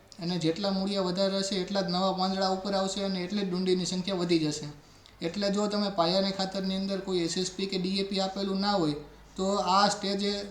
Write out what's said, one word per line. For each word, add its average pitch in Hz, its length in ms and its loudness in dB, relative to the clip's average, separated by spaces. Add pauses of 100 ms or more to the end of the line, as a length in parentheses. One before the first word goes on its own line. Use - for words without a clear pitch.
(220)
અને 170 160 -2
જેટલા 165 400 0
મૂળિયા 190 320 0
વધારે 190 280 0
હશે 190 240 -2
એટલા 190 240 0
જ - 40 -4
નવા 185 240 2
પાંદડા 190 420 0
ઉપર 202 180 -4
આવશે 190 300 0
અને 190 160 -2
એટલી 196 240 -2
જ 180 60 -2
ડુંડીની 180 420 2
સંખ્યા 185 320 -2
વધી 170 220 4
જશે. 147 220 -4 (580)
એટલે 202 240 0
જો 208 220 2
તમે 208 240 0
પાયાની 190 400 2
ખાતરની 190 420 -2
અંદર 196 220 -2
કોઈ 185 240 0
એસ 165 120 -2
એસ 180 140 0
પી 196 160 -4
કે 190 120 -4
ડી 190 220 0
એ 196 40 0
પી 196 180 -2
આપેલું 190 380 -2
ના 202 180 2
હોય 151 180 2 (380)
તો 185 100 -2 (300)
આ 202 140 8
સ્ટેજે 202 440 0 (180)